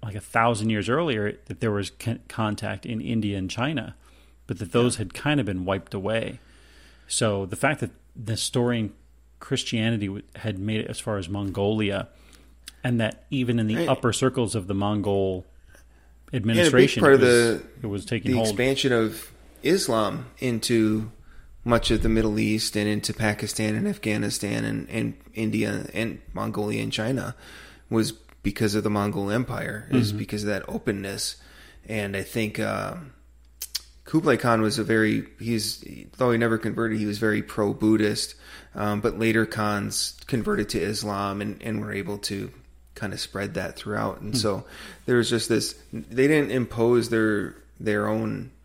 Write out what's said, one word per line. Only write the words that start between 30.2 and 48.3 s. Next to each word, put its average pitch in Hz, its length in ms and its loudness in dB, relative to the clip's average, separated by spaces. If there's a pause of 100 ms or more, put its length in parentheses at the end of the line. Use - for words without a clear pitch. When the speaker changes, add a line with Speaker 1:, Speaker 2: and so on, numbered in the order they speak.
Speaker 2:
of 104 80 -4
that 98 180 -4
openness. 98 680 -6 (520)
And 104 260 -4
I 98 80 -4
think, 107 380 -4
um, 107 520 -6 (920)
Kublai 156 320 4
Khan 113 240 4
was 110 180 2
a 110 60 0
very, 110 400 2 (160)
he's, 110 420 -4 (360)
though 127 120 2
he 117 60 4
never 113 220 2
converted, 110 400 -2
he 107 80 0
was 104 100 -2
very 107 260 2
pro-Buddhist, 107 920 2 (400)
um, 104 260 -2
but 110 180 -2
later 113 280 4
Khans 107 680 -2 (120)
converted 110 440 -2
to - 80 -2
Islam 101 600 -2
and, 101 220 -8
and 107 180 -4
were 104 120 -6
able 101 260 -6
to 101 340 -6 (420)
kind 98 200 -6
of 101 60 -10
spread 101 340 -6
that - 220 -6
throughout. 104 440 -4
And 107 140 -8
Speaker 1:
Hmm. - 40 0
Speaker 2:
so 104 260 0 (420)
there 123 100 4
was 113 140 4
just 117 180 0
this, 110 260 2 (160)
they 123 380 0
didn't 147 220 4
impose 117 580 2
their, 107 480 0 (240)
their 104 260 0
own 110 440 -4 (140)